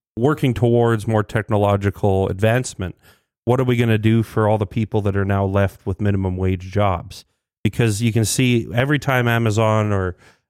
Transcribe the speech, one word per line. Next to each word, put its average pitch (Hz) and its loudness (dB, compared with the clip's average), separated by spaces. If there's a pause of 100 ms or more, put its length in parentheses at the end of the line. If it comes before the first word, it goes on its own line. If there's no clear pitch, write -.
(160)
working 135 0
towards 117 2
more 110 0
technological 101 0
advancement, 110 -2 (480)
what 127 2
are 127 0
we 127 2
gonna 117 2
do 113 2
for 107 0
all 107 2
the 104 -2
people 110 -4
that 98 -2
are 98 0
now 98 0
left 98 -2
with 95 -4
minimum 98 0
wage 92 -2
jobs? 98 -2 (380)
Because 110 0
you 117 2
can 113 2
see 123 0
every 139 0
time 123 0
Amazon 110 2
or 92 -2 (340)